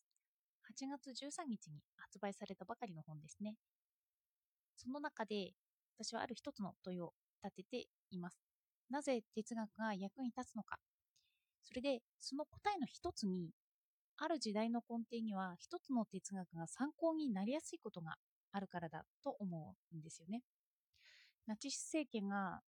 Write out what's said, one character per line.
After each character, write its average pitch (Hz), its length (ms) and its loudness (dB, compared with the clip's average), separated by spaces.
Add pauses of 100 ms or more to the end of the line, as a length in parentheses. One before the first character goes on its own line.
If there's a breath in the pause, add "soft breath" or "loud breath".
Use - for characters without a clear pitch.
(600)
八 - 260 -8
月 269 280 -6
十 277 160 -6
三 330 180 -2
日 214 200 -2
に 147 120 -12 (160)
発 - 220 -16
売 202 160 0
さ - 100 -8
れ 202 100 -6
た 185 120 -10
ば 240 100 -4
か - 80 -6
り 190 100 -6
の 156 60 -8
本 156 180 -10
で 151 120 -14
す - 100 -16
ね。 214 140 -2 (1200)
そ - 140 -6
の 285 100 -2
中 285 240 -2
で、 202 280 0 (440)
私 - 160 -4
は 226 80 0
あ - 60 2
る 233 80 -4
一 - 180 -6
つ - 60 -10
の 196 160 -2 (100)
問 185 120 -2
い 180 40 -2
を 170 140 -4 (280)
立 190 200 -8
て - 0 -
て - 240 -4 (240)
い 190 80 -4
ま 175 120 -2
す。 - 80 -12 (520)
な 269 100 4
ぜ 254 220 4 (120)
哲 220 200 0
学 220 240 0
が 220 160 4
役 196 260 -2
に 254 160 2
立 254 160 -2
つ - 20 -16
の 214 100 -2
か。 - 120 -4 (840 soft breath)
そ - 100 -18
れ 254 80 2
で、 247 200 4 (200)
そ - 160 -4
の 302 80 0
答 - 260 0
え 403 80 4
の 285 60 4
一 - 300 -2
つ - 80 -2
に、 185 300 2 (680)
あ 294 100 2
る 330 100 4
時 220 140 0
代 214 160 4
の 233 180 4
根 233 120 -2 (120)
底 233 120 -2
に 220 120 0
は 185 260 0
一 - 200 -6
つ - 140 0
の 226 100 6
哲 - 300 -4
学 180 240 -4
が 165 80 0
参 285 280 0
考 330 200 4
に 311 160 4
な 190 120 4
り 214 100 4
や 311 100 0
す - 120 -8
い 339 40 -8
こ - 120 -8
と 175 120 -6
が 156 140 -4 (360)
あ 202 80 0
る 196 80 -2
か 180 120 -2
ら 165 100 -2
だ 160 160 -6 (180)
と 277 60 2
思 190 440 -2 (200)
う - 20 -8
ん 156 60 -4
で 160 80 -14
す - 100 -12
よ 165 80 -14
ね。 233 140 -2 (1040 loud breath)
ナ 214 80 0
チ 277 140 -4
ス - 160 0
政 311 260 4
権 202 160 2
が 196 400 2